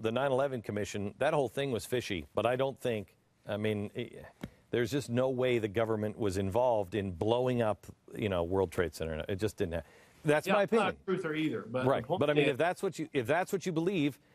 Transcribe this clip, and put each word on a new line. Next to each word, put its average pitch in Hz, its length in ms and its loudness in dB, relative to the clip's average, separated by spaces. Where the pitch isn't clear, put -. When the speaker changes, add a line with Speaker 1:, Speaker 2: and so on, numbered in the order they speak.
Speaker 1:
the 110 80 2
nine 135 200 0
eleven 131 300 0
Commission, 104 560 -4
that 147 160 2
whole 143 160 2
thing 139 220 -4
was 107 140 -4
fishy, 104 500 -4
but 104 100 2
I 120 100 4
don't 135 240 -2
think, 107 360 -4
I 104 100 -4
mean, 104 380 -2
eh, 120 100 -6
there's 117 220 0
just 135 180 -2
no 123 200 2
way 127 300 2
the 107 80 -2
government 107 500 0
was 98 200 0
involved 104 580 2
in 98 160 0
blowing 120 520 2
up, 107 220 0
you 113 140 0
know, 90 140 2
World 92 280 2
Trade 85 240 0
Center. 80 320 -4
It 104 100 -2
just 101 200 -2
didn't 87 180 -2
ha-, 82 60 -2
that's 151 220 2
Speaker 2:
Yeah, 190 80 2
Speaker 1:
my 208 60 4
Speaker 2:
I'm 202 60 4
Speaker 1:
opinion. 196 300 2
Speaker 2:
not 190 80 0
a - 40 -2
truther 156 160 -4
either, 151 360 -2
but 127 120 0
the 127 60 4
Speaker 1:
Right, 127 140 2
Speaker 2:
point 170 160 -2
Speaker 1:
but 147 100 2
I 147 40 4
mean, 147 120 4
Speaker 2:
is 147 60 2
Speaker 1:
if 127 60 -2
that's 170 260 0
what 190 160 -4
you, 156 140 -6
if 127 120 0
that's 160 260 0
what 190 140 -4
you 190 60 -4
believe, 160 480 0